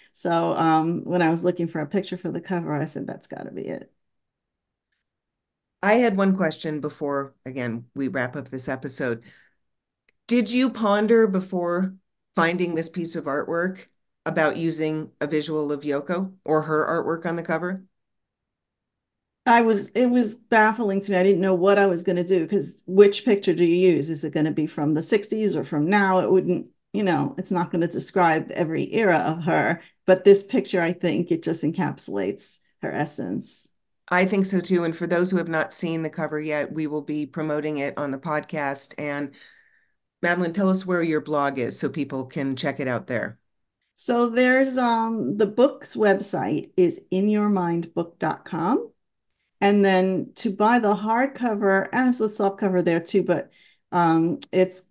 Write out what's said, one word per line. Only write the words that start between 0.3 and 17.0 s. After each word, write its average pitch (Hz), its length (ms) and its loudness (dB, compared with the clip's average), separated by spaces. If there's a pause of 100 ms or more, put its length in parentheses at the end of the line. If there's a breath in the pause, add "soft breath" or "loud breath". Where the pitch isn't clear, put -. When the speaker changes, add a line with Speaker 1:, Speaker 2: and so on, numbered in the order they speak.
Speaker 1:
um, 160 500 2
when 175 180 0
I 160 80 4
was 170 140 0
looking 175 240 0
for 165 120 -6
a 147 60 -4
picture 185 300 -4
for 175 140 -8
the 165 100 -6
cover, 170 340 -4
I 143 100 -2
said, - 220 -8
"That's - 200 -12
gotta - 240 -14
be - 160 -10
it." - 240 -10 (1900)
Speaker 2:
I 208 120 4
had 233 220 4
one 196 200 4
question 156 440 -4
before, 139 540 -6 (100)
again, 123 500 -6
we 135 140 -4
wrap 127 260 -4
up 135 140 -10
this 131 200 -8
episode. 127 540 -6 (1040 soft breath)
Did 233 240 0
you 254 200 2
ponder 214 560 4
before 185 680 -2 (400)
finding 175 400 0
this 160 140 -4
piece 165 260 -8
of 160 100 -6
artwork 170 640 -4 (380)
about 156 320 0
using 156 640 -4
a 151 60 -4
visual 151 440 -2
of 139 120 -6
Yoko 147 500 -4 (120)
or 156 180 2
her 151 240 0
artwork 165 400 -2